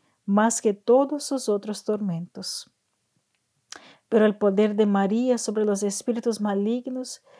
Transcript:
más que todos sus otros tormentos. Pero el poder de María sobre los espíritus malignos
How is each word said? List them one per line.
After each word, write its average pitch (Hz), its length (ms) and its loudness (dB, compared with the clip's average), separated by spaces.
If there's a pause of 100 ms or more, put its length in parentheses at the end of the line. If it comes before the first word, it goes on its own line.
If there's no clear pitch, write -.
(260)
más 208 360 2
que 214 120 2
todos 269 500 2
sus 262 260 -4
otros 208 340 -4
tormentos. 190 840 -6 (1400)
Pero 214 160 4
el 208 120 2
poder 208 380 2
de 214 100 4
María 208 520 2
sobre 214 280 -2
los 202 180 0
espíritus 220 580 -2
malignos 240 840 -4 (160)